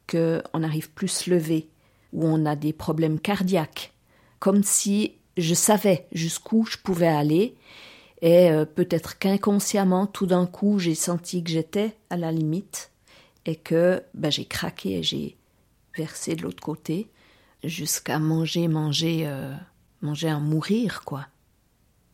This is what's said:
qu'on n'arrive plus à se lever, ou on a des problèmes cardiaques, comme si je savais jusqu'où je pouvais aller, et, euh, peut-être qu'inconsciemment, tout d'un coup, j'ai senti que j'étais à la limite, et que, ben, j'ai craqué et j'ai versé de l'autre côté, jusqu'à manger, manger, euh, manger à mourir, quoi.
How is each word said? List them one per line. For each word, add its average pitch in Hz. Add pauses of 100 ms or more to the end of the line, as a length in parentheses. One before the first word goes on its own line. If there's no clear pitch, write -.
qu'on 165
n'arrive 156
plus -
à -
se -
lever, 160 (440)
ou 165
on 160
a 147
des 151
problèmes 156
cardiaques, 185 (460)
comme 196
si 202 (240)
je 170
savais 208
jusqu'où 190
je -
pouvais 175
aller, 156 (640)
et, 170
euh, 156
peut-être 170
qu'inconsciemment, 196
tout 202
d'un 180
coup, 202
j'ai 170
senti 175
que 170
j'étais 202 (120)
à 180
la 170
limite, 160 (540)
et 160
que, 175 (120)
ben, 147
j'ai -
craqué -
et 80
j'ai - (580)
versé -
de 165
l'autre 180
côté, 156 (540)
jusqu'à 156
manger, 160
manger, 156
euh, 139 (480)
manger 151
à 151
mourir, 156
quoi. 135 (840)